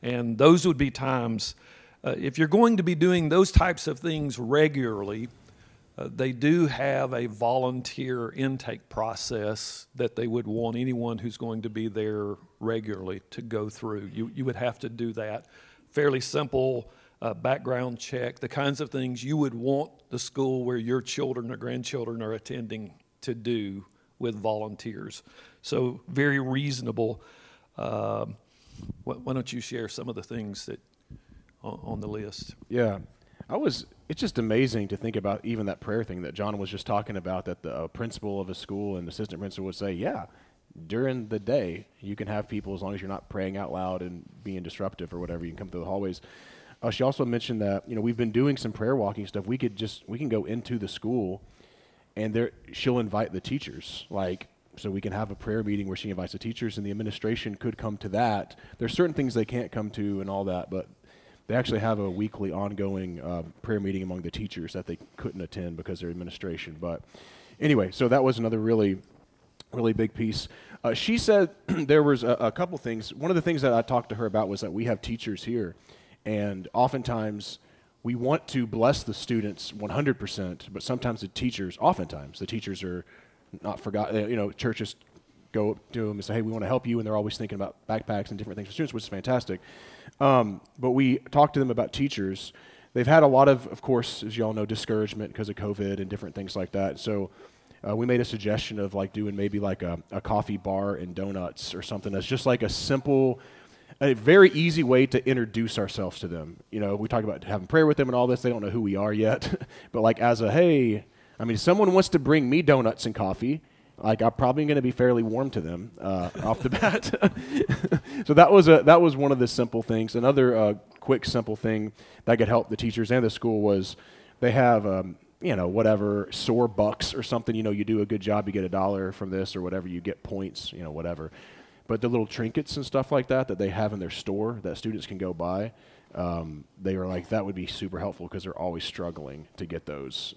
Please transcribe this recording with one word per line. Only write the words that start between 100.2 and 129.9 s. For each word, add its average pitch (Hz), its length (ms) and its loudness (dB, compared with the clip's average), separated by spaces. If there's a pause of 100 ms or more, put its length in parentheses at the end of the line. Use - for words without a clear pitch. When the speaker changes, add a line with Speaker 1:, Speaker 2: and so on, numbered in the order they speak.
Speaker 2:
coffee 104 360 0
bar 98 380 -2
and 87 200 -10
donuts 95 600 -6
or 92 60 -8
something 98 320 -6
that's 95 120 -2
just, 131 200 -2
like, 120 180 2
a 104 60 2
simple, 135 680 2 (600)
a 139 140 4
very 170 380 10
easy 165 320 2
way 127 240 8
to 127 200 2
introduce 113 500 0
ourselves 95 420 -2
to 98 80 -6
them. 82 300 -8 (140)
You 107 80 -4
know, 101 160 0
we 104 120 -2
talk 117 160 0
about 107 200 -4
having 98 240 -4
prayer 160 200 6
with 147 100 4
them 139 100 4
and 123 80 0
all 123 120 4
this. 123 140 2
They 127 80 2
don't 117 120 0
know 101 80 -4
who 117 120 0
we 98 140 2
are 101 160 0
yet. 110 520 2 (140)
<laughs> - 140 -20
But, 120 100 0
like, 113 180 6
as 117 220 4
a, 107 100 2
"Hey," 135 540 6 (340)
I 110 60 -4
mean, 117 100 0
if 101 60 -2
someone 190 320 6
wants 190 160 6
to 165 100 4
bring 139 300 4
me 156 120 4
donuts 131 440 4
and 110 100 -4
coffee, 117 460 -2 (360)
like, 110 240 2
I'm 113 100 6
probably 135 340 2
gonna 147 160 4
be 127 100 2
fairly 123 300 6
warm 117 300 0
to 107 100 -4
them, 87 380 -6
uh, 92 380 -2
<laughs> 82 60 -4
off 110 160 2
the 127 100 0
bat. 208 460 2
<laughs> 254 840 0 (240)
So 147 100 4
that 165 160 12
was 190 160 12
a, 156 160 12
that 165 180 12
was 160 160 6
one 139 140 4
of 131 80 4
the 123 80 4
simple 120 340 0
things. 110 340 0
Another, 127 400 6
uh, 107 180 6 (260)
quick, - 260 2
simple 110 300 0
thing 107 360 0 (340)
that 117 120 6
could 113 100 4
help 117 220 4
the 107 80 -2
teachers 113 340 0
and 123 140 4
the 107 60 2
school 110 300 0
was 98 340 2 (440)
they 123 120 4
have, 117 340 6
um, 92 300 -2 (260)
you 156 140 0
know, 90 120 2
whatever, 104 640 2
sore 120 360 2
bucks 104 480 0
or 127 80 -4
something. 117 320 -2
You 110 80 -2
know, 107 80 0
you 104 120 -2
do 110 180 2
a 101 40 0
good 104 160 -2
job, 104 260 0
you 98 60 -2
get 98 100 0
a 92 60 -2
dollar 95 420 0
from 95 200 -8
this 95 240 -2
or 95 60 -6
whatever, 90 260 -4
you 87 140 -6